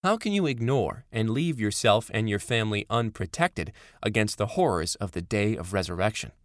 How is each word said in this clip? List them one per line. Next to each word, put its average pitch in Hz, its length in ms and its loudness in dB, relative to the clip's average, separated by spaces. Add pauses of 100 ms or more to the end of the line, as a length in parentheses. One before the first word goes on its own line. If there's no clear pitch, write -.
How 196 120 2
can 220 160 -2
you 202 140 2
ignore 120 640 0
and 113 180 0
leave 143 300 0
yourself 107 540 2
and 110 160 0
your 101 100 0
family 107 500 0
unprotected 110 840 -2 (280)
against 107 360 0
the 104 180 -2
horrors 98 400 2
of 95 160 -6
the 90 100 -4
day 104 360 0
of 90 160 -8
resurrection? 92 580 -2 (140)